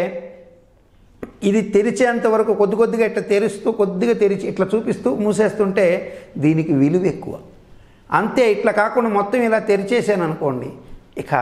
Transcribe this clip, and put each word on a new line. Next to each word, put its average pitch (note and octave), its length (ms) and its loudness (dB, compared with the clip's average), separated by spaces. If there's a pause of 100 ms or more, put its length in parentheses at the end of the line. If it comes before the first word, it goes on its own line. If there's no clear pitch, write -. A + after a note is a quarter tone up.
(1400)
ఇది G3+ 200 2
తెరిచేంత A#3 640 2
వరకు A3 280 2
కొద్ది G3+ 220 2
కొద్దిగా A3+ 300 2
ఇట్లా G#3 160 -4
తెరుస్తూ, G3+ 500 0
కొద్దిగా G3+ 400 0
తెరిచి G3 360 0
ఇట్లా F#3+ 260 0
చూపిస్తూ A#3 400 -2
మూసేస్తుంటే G#3 720 0 (520)
దీనికి D#3 340 2
విలువ D3+ 340 2
ఎక్కువ. - 300 -6 (760)
అంతే, G#3+ 300 2 (100)
ఇట్లా G#3 200 0
కాకుండా A3 380 0
మొత్తం G3+ 320 0
ఇలా A3 160 2
తెరిచేసాను G3+ 680 0
అనుకోండి, C#3 440 -4 (500)
ఇక C#3+ 240 -6